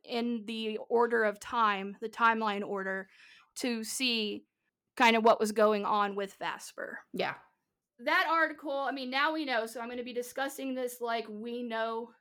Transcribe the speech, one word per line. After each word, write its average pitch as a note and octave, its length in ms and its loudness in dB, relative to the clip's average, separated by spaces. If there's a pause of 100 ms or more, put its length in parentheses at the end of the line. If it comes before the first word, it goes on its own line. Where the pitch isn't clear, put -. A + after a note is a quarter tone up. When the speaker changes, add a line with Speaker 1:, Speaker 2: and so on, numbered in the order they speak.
Speaker 1:
in A#3 420 -4
the A3 320 -4 (120)
order A#3 360 4
of G#3 140 0
time, G3+ 600 0
the A3+ 80 -6
timeline A3 580 2
order, F#3+ 440 -4 (460)
to A#3 280 -2
see A3 640 -2 (500)
kind A3+ 220 6
of A3 80 4
what A3+ 140 8
was G#3+ 120 0
going G#3 340 4
on G3+ 300 2
with G3 220 -6
Vasper. - 640 -8 (140)
Speaker 2:
Yeah. F3+ 220 -4 (640)
Speaker 1:
That D#4+ 300 2
article, D#4 480 0
I C4+ 140 -2
mean, C4 180 -6
now C#4+ 240 2
we D#4 100 -2
know, A#3+ 220 0
so A#3 160 -8
I'm A#3 80 -8
gonna B3 140 -6
be A#3+ 100 -10
discussing C4 640 -4
this B3 260 -6
like A#3 280 -2
we A#3 340 -8
know A3+ 580 -4